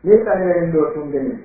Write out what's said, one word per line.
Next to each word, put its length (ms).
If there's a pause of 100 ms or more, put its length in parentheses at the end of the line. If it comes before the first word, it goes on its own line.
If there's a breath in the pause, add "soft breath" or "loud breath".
මේ 140
තනියෙන් 500
දෝ 180
තුන් 220
දෙනෙක්. 360